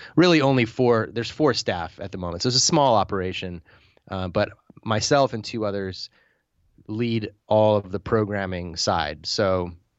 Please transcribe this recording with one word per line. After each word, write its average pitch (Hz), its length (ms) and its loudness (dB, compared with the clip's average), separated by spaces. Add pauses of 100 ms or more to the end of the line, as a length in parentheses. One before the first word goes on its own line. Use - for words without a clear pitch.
(160)
really 170 260 6
only 135 240 4
four, 117 460 2
there's 113 180 -6
four 147 240 2
staff 87 460 -4
at 95 120 -10
the 98 60 -12
moment. 87 260 -6
So 127 40 0
it's 123 80 0
a - 40 2
small 139 360 4
operation, 92 640 -2 (480)
uh, 95 180 -4
but 98 220 0 (340)
myself 123 500 2
and 110 100 -8
two 110 220 -6
others 98 440 -6 (800)
lead 113 440 -4 (160)
all 107 300 4
of 98 140 -4
the 101 80 -6
programming 95 760 -2
side. 78 500 -2
So 92 460 -2 (280)